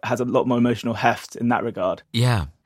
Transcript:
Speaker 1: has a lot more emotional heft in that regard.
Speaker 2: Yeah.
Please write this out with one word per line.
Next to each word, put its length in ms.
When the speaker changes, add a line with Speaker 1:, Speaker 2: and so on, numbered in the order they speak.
Speaker 1:
has 180
a 40
lot 240
more 100
emotional 360
heft 420
in 140
that 120
regard. 400
Speaker 2:
Yeah. 340